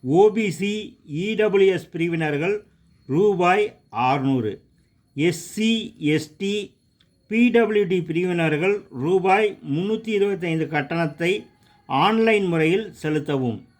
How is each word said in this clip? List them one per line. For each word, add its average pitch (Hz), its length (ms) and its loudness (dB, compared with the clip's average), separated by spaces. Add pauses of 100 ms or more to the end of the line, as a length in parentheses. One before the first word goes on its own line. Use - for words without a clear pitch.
ஓ 180 280 4
பி 208 200 -2
சி, 202 460 -6 (160)
இ 196 220 -4
டபிள்யூ 196 380 4
எஸ் - 160 -6
பிரிவினர்கள் 165 760 -4 (440)
ரூபாய் 190 640 2 (140)
அறுநூறு, 127 720 0 (540)
எஸ் 165 380 -2
சி, 220 460 -2
எஸ் 151 380 -2
டி, 202 340 -4 (560)
பி 233 220 2
டபிள்யூ 220 340 2
டி 180 180 0
பிரிவினர்கள் 170 880 -2
ரூபாய் 190 680 0 (140)
முன்னூத்தி 214 360 -2
இருபத்தைந்து 180 600 -2
கட்டணத்தை 165 640 -2 (540)
ஆன்லைன் 208 600 2
முறையில் 170 480 0
செலுத்தவும். 147 720 -4 (140)